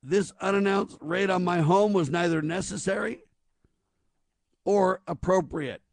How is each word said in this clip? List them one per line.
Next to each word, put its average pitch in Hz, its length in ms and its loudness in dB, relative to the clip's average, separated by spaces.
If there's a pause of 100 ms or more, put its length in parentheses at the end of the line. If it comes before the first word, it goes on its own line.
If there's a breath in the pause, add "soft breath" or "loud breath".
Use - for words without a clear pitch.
this 175 380 -2
unannounced 196 580 0
raid 185 300 -2
on 180 160 0
my 175 160 2
home 196 320 4
was 170 160 2
neither 170 320 0
necessary 190 840 -6 (1400)
or 190 420 2
appropriate 160 760 -2 (120)